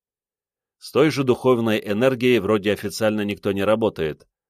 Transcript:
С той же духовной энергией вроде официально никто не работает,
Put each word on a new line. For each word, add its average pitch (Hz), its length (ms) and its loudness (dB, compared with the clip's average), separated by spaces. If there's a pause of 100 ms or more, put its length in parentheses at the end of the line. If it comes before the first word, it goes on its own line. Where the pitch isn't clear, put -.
(800)
С - 140 -18
той 147 180 4
же 135 140 -2
духовной 117 600 2
энергией 120 540 2
вроде 101 340 0
официально 107 500 -2
никто 101 300 -4
не 98 120 -2
работает, 98 640 -2 (240)